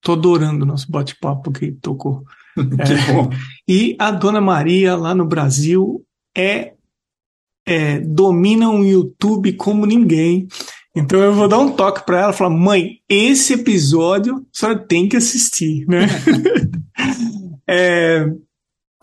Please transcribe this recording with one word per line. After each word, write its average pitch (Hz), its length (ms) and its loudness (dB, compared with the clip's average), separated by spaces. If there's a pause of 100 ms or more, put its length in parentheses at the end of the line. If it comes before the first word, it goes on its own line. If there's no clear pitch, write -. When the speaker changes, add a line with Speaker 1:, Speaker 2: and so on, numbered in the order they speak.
Speaker 1:
tô 170 120 0
adorando 156 500 2
o 139 40 0
nosso 143 240 -6
bate-papo 143 600 -6
aqui, 147 200 -6
Tocco. 139 540 -8
Speaker 2:
<laughs> - 80 -20 (520)
Que 139 80 2
Speaker 1:
É, 143 200 0
Speaker 2:
bom. - 160 0 (360)
Speaker 1:
e 214 320 0
a 214 140 -2
Dona 202 300 0
Maria, 180 560 2
lá 165 180 -2
no 180 100 2
Brasil, 156 800 0 (320)
é, 202 380 -4 (920)
é, 156 360 -2
domina 190 680 2
o 208 140 2
YouTube 196 680 0
como 208 320 -2
ninguém. 185 640 2 (460)
Então 170 280 0
eu 202 120 4
vou 208 140 4
dar 208 120 4
um 277 120 2
toque 196 340 -2
pra 180 140 0
ela, 196 140 0
falar, 185 160 0
"Mãe, 180 480 2 (100)
esse 247 460 2
episódio 196 840 0
a 269 60 -8 (100)
senhora 220 280 -2
tem 175 280 0
que 208 80 0
assistir", 165 720 -2
né? 175 200 2
<laughs> 320 760 0 (920)
É, 170 520 2 (760)